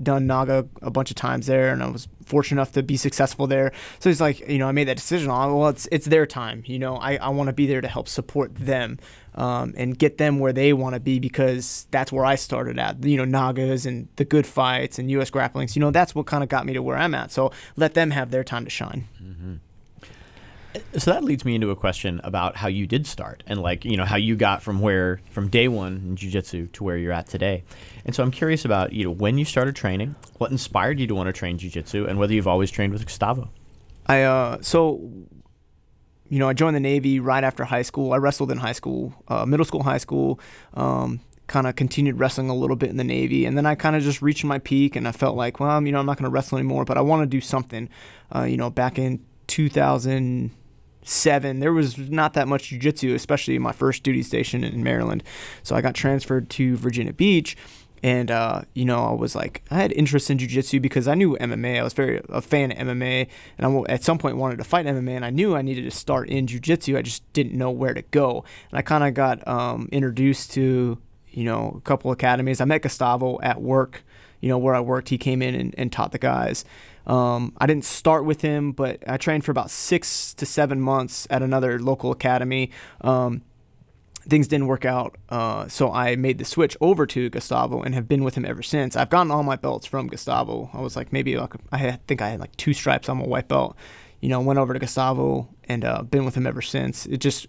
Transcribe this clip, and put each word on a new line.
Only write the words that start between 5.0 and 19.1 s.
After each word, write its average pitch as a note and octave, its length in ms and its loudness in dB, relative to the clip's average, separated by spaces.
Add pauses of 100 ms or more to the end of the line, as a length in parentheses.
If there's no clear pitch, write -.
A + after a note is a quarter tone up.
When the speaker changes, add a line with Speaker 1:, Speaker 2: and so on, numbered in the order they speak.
Speaker 1:
Oh, C3+ 280 2
well, D3 120 4
it's, - 220 -4
it's D#3 160 0
their D#3 180 6
time. A2+ 400 -8
You B2+ 140 -6
know, C3 160 -4
I, C#3 220 -2
I - 120 -4
wanna C#3 240 0
be C#3+ 140 2
there C3 140 2
to B2+ 80 -4
help - 180 -6
support - 480 -4
them, B2+ 440 -2 (360)
um, B2 400 -2
and B2 240 -4
get D3 180 4
them D3 220 2
where C3+ 140 2
they C3+ 180 6
wanna C3 300 0
be C3 180 0
because B2+ 720 0
that's C3+ 180 0
where C3+ 140 0
I C3+ 120 4
started B2 440 -2
at. A#2+ 240 -4
You C#3+ 140 4
know, C3 80 0
Nagas C3 600 0
and B2 300 -6
the - 80 2
good D3 240 4
fights B2+ 500 0
and B2+ 140 -2
U C3+ 100 2
S B2+ 80 -2
grapplings, C3 460 -2
you D3 60 2
know, D3 100 4
that's E3+ 240 2
what D3+ 100 -2
kinda C#3+ 220 -2
got C3 180 -2
me C3+ 60 -4
to C3 100 -2
where C3 140 -2
I'm D#3 180 0
at. B2+ 200 -6
So C3+ 180 2 (240)
let A3+ 200 2
them E3 160 4
have C3 200 -2
their C3 140 0
time A#2+ 180 -6
to - 80 -12
shine. - 380 -8 (120)